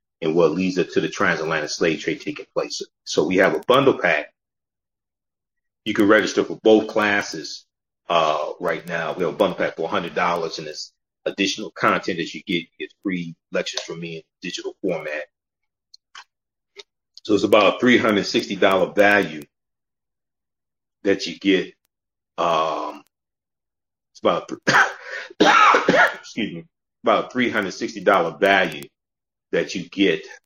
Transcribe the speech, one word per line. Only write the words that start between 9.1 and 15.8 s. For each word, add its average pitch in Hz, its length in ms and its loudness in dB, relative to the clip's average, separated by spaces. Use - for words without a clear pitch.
We 90 100 -6
have 76 100 -4
a - 40 -10
bundle 90 200 0
pack - 200 -4
for 80 80 -4
a - 20 -6
hundred 85 260 -4
dollars, 87 460 -4
and 78 80 -12
there's - 260 -14
additional 95 460 -4
content 95 480 -2
that 82 160 -8
you 80 100 -14
get. 87 160 -2
You 82 60 -18
get - 240 -12
free 87 340 -6
lectures - 300 -4
from 82 180 -12
me 85 180 -12
in 80 40 -14
digital - 380 -10
format. 78 420 -6